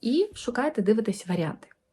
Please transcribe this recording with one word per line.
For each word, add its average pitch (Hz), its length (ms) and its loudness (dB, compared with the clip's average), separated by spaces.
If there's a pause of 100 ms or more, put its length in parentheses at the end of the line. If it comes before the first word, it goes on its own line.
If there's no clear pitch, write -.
і 339 340 2
шукаєте, 247 480 -2
дивитесь 214 440 2
варіанти. 170 420 -2 (240)